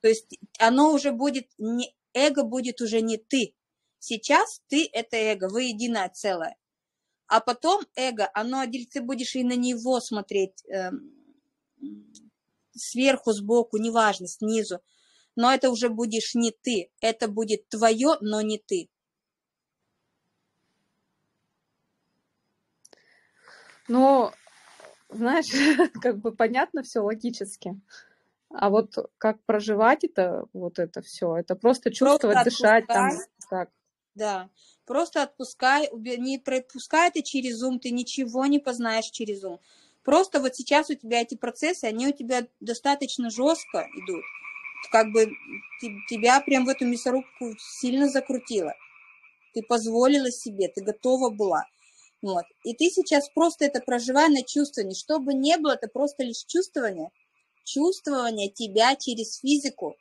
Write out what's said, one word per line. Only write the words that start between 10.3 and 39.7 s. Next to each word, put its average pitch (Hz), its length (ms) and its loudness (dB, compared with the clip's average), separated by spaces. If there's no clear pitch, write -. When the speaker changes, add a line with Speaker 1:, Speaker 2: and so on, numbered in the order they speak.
Speaker 1:
эм, 185 440 -10
сверху, 254 560 0
сбоку, 214 460 0
неважно, 220 500 0
снизу. 214 520 -4
Но 240 160 4
это 254 180 4
уже 240 200 -2
будешь 220 440 -4
не 233 180 0
ты. 220 380 -4
Это 226 260 -2
будет 208 420 -4
твое, 226 520 4
но 214 200 -2
не 214 160 -2
ты. 175 300 -6
Speaker 2:
Ну, 254 420 6
знаешь, 254 400 0
<laughs> 285 520 2
как 233 160 0
бы 220 180 -4
понятно 254 460 0
все 233 220 -4
логически. 208 760 -6
А 202 200 0
вот 208 240 2
как 220 280 -2
проживать 220 580 2
это, 180 400 -2
вот 175 240 -8
это 170 240 -4
все, 170 340 -6
это 175 200 -4
просто 247 420 2
Speaker 1:
Просто 285 320 4
Speaker 2:
чувствовать, 208 120 6
дышать 226 480 4
там, 247 180 2
Speaker 1:
отпускай. - 180 -4
Speaker 2:
так. 180 180 -4
Speaker 1:
Да. 202 360 -6
Просто 294 360 0
отпускай, 269 720 0
уби-, 240 260 -8
не 262 200 -4
пропускай 262 680 0
это 320 140 -2
через 247 400 -4
ум, 254 180 -2
ты 254 120 -6
ничего 247 540 -4
не 285 140 4
познаешь 233 500 -4
через 208 340 -8
ум. 175 140 -12